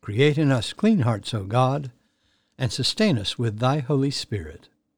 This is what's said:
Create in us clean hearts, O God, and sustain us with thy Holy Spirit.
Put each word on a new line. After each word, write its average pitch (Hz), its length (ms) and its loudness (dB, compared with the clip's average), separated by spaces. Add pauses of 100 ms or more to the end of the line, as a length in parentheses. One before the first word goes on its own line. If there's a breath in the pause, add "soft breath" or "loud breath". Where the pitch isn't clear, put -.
Create 135 380 2
in 147 120 2
us 123 220 0
clean 214 280 4
hearts, 113 340 -2
O 101 100 -4
God, 127 460 0 (640)
and 127 160 -2
sustain 160 460 0
us - 200 -6
with 113 200 -2
thy 131 220 2
Holy 139 300 0
Spirit. - 580 -8 (300)